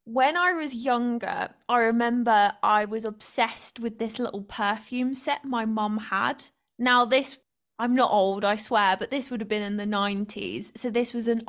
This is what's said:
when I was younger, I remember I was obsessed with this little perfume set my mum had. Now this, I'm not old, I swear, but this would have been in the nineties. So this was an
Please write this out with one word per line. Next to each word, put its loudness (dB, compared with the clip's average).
when 2
I 2
was -4
younger, -2
I 4
remember 4
I 4
was -6
obsessed -4
with -6
this -4
little -4
perfume -4
set -4
my -2
mum -2
had. -2
Now 4
this, 0
I'm 0
not 4
old, 4
I 2
swear, 2
but -6
this -4
would -4
have -8
been -2
in -4
the -4
nineties. -2
So -4
this 0
was -2
an 2